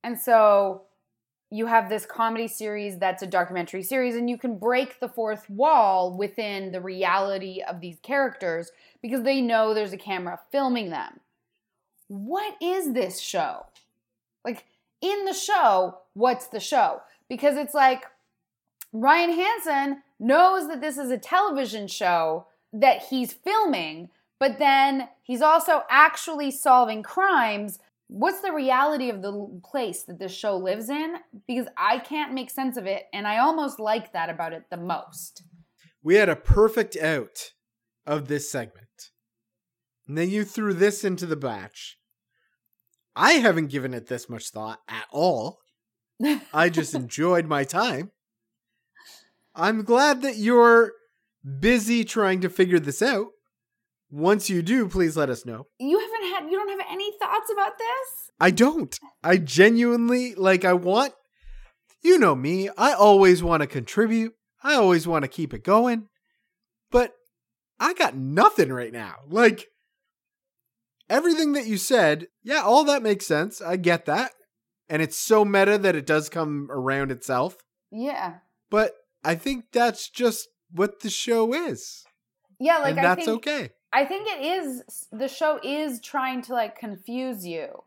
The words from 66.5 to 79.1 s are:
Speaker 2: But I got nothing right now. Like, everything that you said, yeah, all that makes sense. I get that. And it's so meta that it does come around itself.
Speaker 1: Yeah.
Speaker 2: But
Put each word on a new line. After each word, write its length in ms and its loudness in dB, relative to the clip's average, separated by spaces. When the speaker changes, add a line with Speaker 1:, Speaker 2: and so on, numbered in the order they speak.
Speaker 2:
But 220 2
I 140 2
got 220 0
nothing 560 2
right 200 -8
now. 240 -12
Like, 380 2
everything 420 2
that 140 -2
you 100 -2
said, 520 2
yeah, 200 -2
all 220 6
that 180 2
makes 240 0
sense. 340 -2
I 160 -4
get 300 0
that. 260 -2
And 140 0
it's 160 -4
so 260 4
meta 320 4
that 200 2
it 100 -6
does 240 0
come 400 -6
around 400 -2
itself. 460 -4
Speaker 1:
Yeah. 460 -8
Speaker 2:
But 220 2